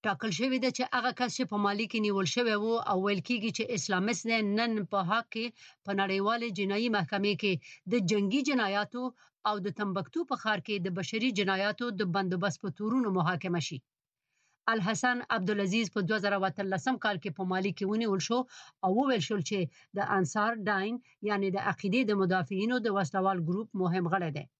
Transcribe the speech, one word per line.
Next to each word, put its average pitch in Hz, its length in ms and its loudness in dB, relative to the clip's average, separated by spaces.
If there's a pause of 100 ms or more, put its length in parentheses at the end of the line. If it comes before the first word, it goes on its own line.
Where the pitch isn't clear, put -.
ټاکل 214 340 -2
شوې 254 260 0
ده 254 120 2
چې 247 60 -2 (140)
هغه 240 220 0
کس 240 180 0
چې 254 140 0
په 208 140 -2
مالي 202 260 0
کې 226 160 -2
نیول 196 280 2
شوی 233 280 2
و 220 40 0 (240)
او 190 140 2
ویل 202 240 0
کیږي 226 280 -2
چې 220 80 -2 (120)
اسلامست 190 520 -2
دی، 226 100 2 (200)
نن 233 140 0 (200)
په 202 60 2 (120)
هاګ 226 220 0
کې 226 140 -4 (380)
په 196 60 -8 (100)
نړیوالې 202 480 2 (100)
جنایي 208 380 0
محکمې 202 460 2
کې 196 100 2 (380)
د 226 40 2 (160)
جنگي 208 380 2
جنایاتو 220 560 0 (440)
او 214 160 0
د 202 40 -2 (140)
تمبکتو 196 380 -2 (100)
په 254 120 -2
ښار 214 240 0
کې 208 180 -2
د 190 120 -2
بشري 220 420 0
جنایاتو 202 480 0 (120)
د 214 40 0 (140)
بندوبست 185 480 0
په 196 40 -2 (120)
تورونو 226 280 2 (100)
محاکمه 175 500 0
شي. 135 120 -8 (920)
الحسن 226 480 0 (140)
عبدالعزیز 202 580 2
په 214 160 0
دوه 214 160 2
زره 202 140 2 (100)
اتلسم 196 560 -2
کال 185 180 2
کې 185 140 -6
په 190 140 -6
مالي 185 260 0
کې 202 140 -4
ونیول 214 360 2
شو 240 120 2 (460)
او 185 120 2
وویل 254 320 2
شول 208 200 0
چې 208 100 -2 (380)
د 202 200 -2
انصار 208 360 2 (160)
ډاین، 208 300 0 (300)
یعنی 196 260 0
د 196 40 -2 (120)
عقیدې 208 400 0
د - 20 2 (100)
مدافعینو 190 540 0 (100)
د 202 120 0
وسلوال 190 400 0 (100)
ګروپ 208 200 -2 (140)
مهم 175 300 2
غړی 180 240 0
دی. 147 80 -8 (160)